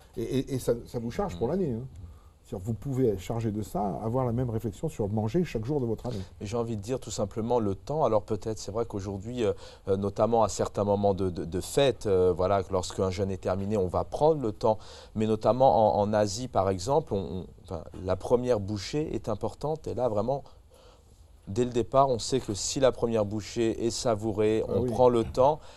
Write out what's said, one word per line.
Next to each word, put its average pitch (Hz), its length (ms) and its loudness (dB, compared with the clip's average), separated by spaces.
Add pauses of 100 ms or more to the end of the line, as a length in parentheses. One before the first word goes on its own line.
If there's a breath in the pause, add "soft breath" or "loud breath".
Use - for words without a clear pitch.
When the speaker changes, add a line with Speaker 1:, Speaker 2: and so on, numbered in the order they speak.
(180 soft breath)
Speaker 1:
et, 117 60 -4
et, 135 320 -2
et 127 40 -4
ça, 123 140 0 (120)
ça - 140 -8
vous 117 120 -6
charge 185 260 -4
pour 113 100 -2
Speaker 2:
Mm. 139 40 -4
Speaker 1:
l'année, 175 200 0
hein. 117 140 -6 (580 loud breath)
C'est-à-dire, 95 220 -10
vous 117 80 -2
pouvez 123 440 0
charger 117 340 -4
de 104 100 -4
ça, 180 400 -4
avoir 117 240 -2
la 117 60 0
même 120 180 0
réflexion 113 380 -4
sur 107 220 -4
manger 110 340 0
chaque 110 220 -4
jour 143 160 -2
de 120 40 -2
votre 110 200 -4
année. 113 160 -6 (180)
Speaker 2:
Et 104 60 -10
j'ai 104 100 -6
envie 117 220 -2
de 101 40 -8
dire 123 160 -4
tout 113 140 -14
simplement 117 480 0
le 101 160 0
temps. 147 300 -2
Alors 107 160 4
peut-être, 107 360 -4
c'est - 140 -10
vrai 113 140 -2
qu'aujourd'hui, 104 580 -6
euh, 98 80 4 (380 loud breath)
euh, 98 80 4
notamment 110 460 4
à 101 40 6
certains 101 380 -2
moments 101 280 4
de, 92 160 0
de, 87 140 -4
de 85 160 -4
fête, 135 460 2
euh, 92 260 6
voilà, 92 300 2 (100)
lorsqu'un 95 380 0
jeûne 95 220 -2
est 92 100 -6
terminé, 98 340 0
on 92 120 2
va 90 180 0
prendre 151 360 2
le 110 120 0
temps. 110 240 2 (360 loud breath)
Mais 110 140 2
notamment 110 720 4
en, - 20 4
en 104 140 2
Asie, 107 340 0
par 98 220 2
exemple, 113 440 0
on, 101 40 2
on, 87 280 -6 (180)
enfin, 85 200 -8 (220)
la 92 100 0
première 120 460 2
bouchée 107 520 -4
est - 140 -8
importante. 120 600 -6
Et 98 60 -4
là, 120 140 0
vraiment, 117 380 -2 (1040 soft breath)
dès 120 140 2
le 123 80 0
départ, 135 380 4
on 117 100 0
sait 127 220 -2
que 110 120 -4
si - 280 -4
la 123 100 6
première 113 320 0
bouchée 107 640 -2
est 117 40 0
savourée, 107 800 0
Speaker 1:
Ah - 80 -6
Speaker 2:
on 98 60 2
Speaker 1:
oui. 123 100 0
Speaker 2:
prend 123 160 6
le 117 160 4
temps, 135 380 2 (160 loud breath)